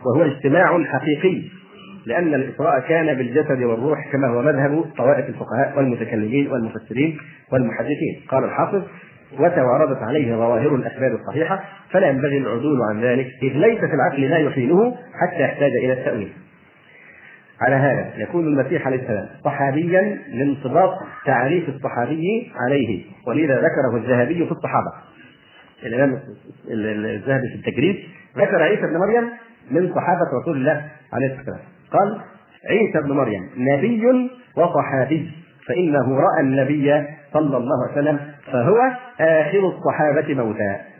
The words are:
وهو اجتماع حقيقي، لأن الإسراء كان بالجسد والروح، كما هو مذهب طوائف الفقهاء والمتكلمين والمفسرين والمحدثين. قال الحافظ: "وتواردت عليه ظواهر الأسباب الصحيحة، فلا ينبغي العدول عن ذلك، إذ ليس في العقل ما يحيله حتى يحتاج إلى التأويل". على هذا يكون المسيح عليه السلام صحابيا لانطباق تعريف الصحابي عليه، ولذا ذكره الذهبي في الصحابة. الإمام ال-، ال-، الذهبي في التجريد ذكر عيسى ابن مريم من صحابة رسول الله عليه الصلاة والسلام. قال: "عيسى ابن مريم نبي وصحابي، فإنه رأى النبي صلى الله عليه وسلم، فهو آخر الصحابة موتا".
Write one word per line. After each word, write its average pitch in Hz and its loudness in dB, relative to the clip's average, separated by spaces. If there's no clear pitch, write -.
وهو 135 4
اجتماع 151 4
حقيقي، 147 0
لأن 156 0
الإسراء 139 0
كان 160 0
بالجسد 131 0
والروح، 127 -2
كما 135 0
هو 120 0
مذهب 143 2
طوائف 127 2
الفقهاء 113 -2
والمتكلمين 117 0
والمفسرين 120 -4
والمحدثين. 127 -2
قال 131 0
الحافظ: 175 -2
"وتواردت 135 2
عليه 117 0
ظواهر 117 2
الأسباب 123 -2
الصحيحة، 156 -4
فلا 185 4
ينبغي 139 0
العدول 127 0
عن 107 -2
ذلك، 127 0
إذ 135 -2
ليس 196 4
في 180 -2
العقل 139 0
ما 165 2
يحيله 160 2
حتى 170 0
يحتاج 135 0
إلى 127 2
التأويل". 110 -4
على 131 2
هذا 131 0
يكون 160 -2
المسيح 143 0
عليه 127 -2
السلام 107 -4
صحابيا 160 0
لانطباق 139 0
تعريف 139 2
الصحابي 147 -4
عليه، 113 0
ولذا 135 2
ذكره 131 0
الذهبي 123 2
في - -4
الصحابة. 123 -2
الإمام 127 2
ال-، 110 -4
ال-، 107 -4
الذهبي 113 -2
في - -12
التجريد 147 0
ذكر 165 2
عيسى 196 2
ابن 160 -2
مريم 226 2
من 175 0
صحابة 139 0
رسول 131 -4
الله 143 0
عليه 131 -2
الصلاة 131 -4
والسلام. - -12
قال: 202 0
"عيسى 190 2
ابن 143 -4
مريم 120 0
نبي 233 2
وصحابي، 147 0
فإنه 143 2
رأى 165 4
النبي 143 2
صلى 147 2
الله 123 0
عليه 143 -2
وسلم، 147 2
فهو 135 4
آخر 160 4
الصحابة 151 0
موتا". 107 -2